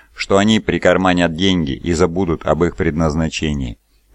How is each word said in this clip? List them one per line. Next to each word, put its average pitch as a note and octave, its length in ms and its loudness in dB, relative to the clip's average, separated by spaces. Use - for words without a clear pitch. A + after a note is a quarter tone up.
что - 220 -2
они G#2+ 240 2
прикарманят F2 760 2
деньги F2 380 0
и B1+ 220 -4
забудут E2 520 0
об D#2 180 0
их E2+ 120 -2
предназначении. D2+ 1040 -2